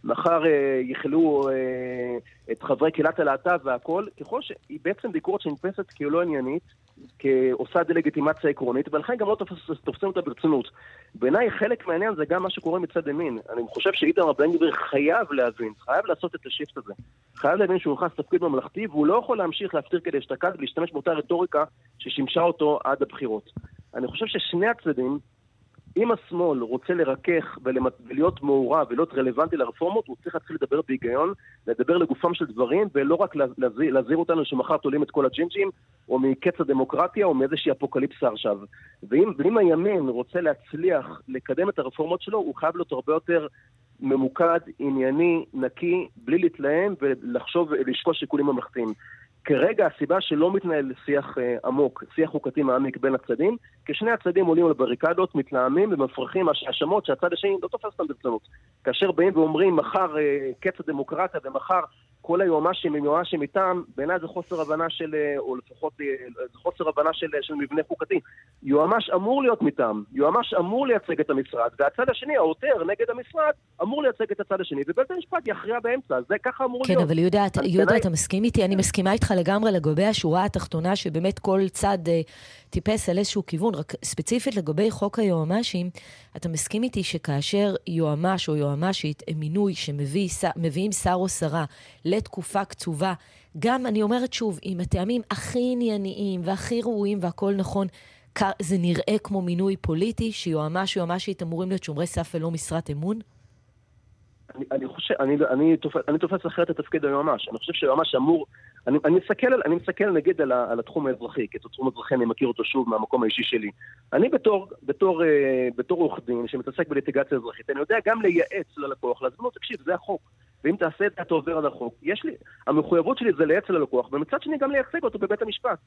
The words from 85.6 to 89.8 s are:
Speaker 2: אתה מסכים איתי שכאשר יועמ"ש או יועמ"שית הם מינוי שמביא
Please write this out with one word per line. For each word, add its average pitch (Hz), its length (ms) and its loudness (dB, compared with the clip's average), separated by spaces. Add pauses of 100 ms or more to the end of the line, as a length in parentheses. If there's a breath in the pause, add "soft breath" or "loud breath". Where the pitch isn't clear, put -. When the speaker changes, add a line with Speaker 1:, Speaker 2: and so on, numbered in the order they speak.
Speaker 2:
אתה 170 140 -6
מסכים 214 340 -2
איתי 233 200 -2
שכאשר 175 720 0 (120)
יועמ"ש 165 640 0
או 151 60 2
יועמ"שית 147 720 -2
הם 156 120 -6
מינוי 180 340 0
שמביא 147 540 -2